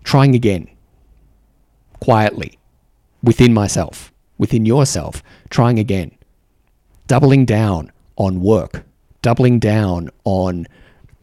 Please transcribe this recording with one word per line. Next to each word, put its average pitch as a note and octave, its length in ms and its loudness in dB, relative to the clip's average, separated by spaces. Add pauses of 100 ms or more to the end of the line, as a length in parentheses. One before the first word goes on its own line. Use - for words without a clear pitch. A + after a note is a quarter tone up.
trying C#3 320 2
again, G#2+ 340 -2 (1300)
quietly, A2 580 -2 (640)
within A#2+ 320 4
myself, - 580 -4 (240)
within A2 300 -2
yourself, A#2 560 -2 (260)
trying A#2+ 300 0
again, F#2+ 320 -4 (960)
doubling C3+ 380 4
down G#2 460 -2 (260)
on F#2+ 240 -4
work, - 440 -2 (380)
doubling B2 360 2
down G#2 520 -2 (140)
on F#2 420 -4 (560)